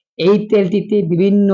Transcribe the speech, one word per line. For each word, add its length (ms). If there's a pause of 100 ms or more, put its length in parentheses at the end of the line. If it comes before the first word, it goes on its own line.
(200)
এই 180 (100)
তেলটিতে 540
বিভিন্ন 520